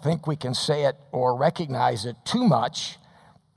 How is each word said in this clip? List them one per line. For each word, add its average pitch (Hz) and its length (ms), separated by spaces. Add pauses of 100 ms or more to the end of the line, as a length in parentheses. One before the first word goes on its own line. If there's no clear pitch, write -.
think 160 240
we 151 120
can 123 160
say 147 320
it 135 120 (140)
or 127 240
recognize 127 680
it 120 180
too 247 220
much, 127 520 (600)